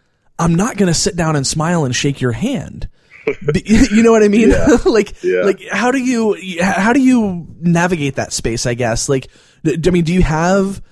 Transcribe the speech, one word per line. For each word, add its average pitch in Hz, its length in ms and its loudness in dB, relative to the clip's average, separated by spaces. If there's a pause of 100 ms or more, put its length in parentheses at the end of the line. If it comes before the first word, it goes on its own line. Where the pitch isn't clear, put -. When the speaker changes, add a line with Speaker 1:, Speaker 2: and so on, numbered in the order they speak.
(400)
Speaker 1:
I'm 170 160 2
not 196 220 -2
gonna 185 160 0
sit 175 220 -2
down 160 200 -2
and 139 100 -2
smile 160 380 -2
and 127 120 -2
shake 143 260 -4
your 127 120 -2
hand." 190 540 -8 (640)
Be-, - 120 0
<laughs> 226 260 6
you 220 120 4
know 226 80 6
what 220 120 6
I 208 40 6
mean? 214 240 4
Speaker 2:
Yeah. - 300 4
Speaker 1:
<laughs> - 40 -8
Like, - 380 0
Speaker 2:
Yeah. 180 180 0
Speaker 1:
like, 196 200 0 (100)
how 214 200 0
do 262 60 -2
you, 208 640 -2
how 190 320 0
do 285 80 4
you 214 460 0 (120)
navigate 170 560 0
that 110 180 -6
space, 117 320 -4
I 123 100 -2
guess? 117 340 -4
Like, 135 180 -2 (360)
d-, 156 220 -2
I 185 60 4
mean, 175 120 2
do 160 100 -2
you 185 80 2
have, 180 600 0 (100)